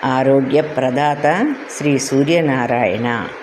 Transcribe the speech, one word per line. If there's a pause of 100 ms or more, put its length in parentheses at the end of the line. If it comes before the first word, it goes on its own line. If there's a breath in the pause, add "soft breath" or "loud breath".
ఆరోగ్య
ప్రదాత (220)
శ్రీ
సూర్యనారాయణ. (160)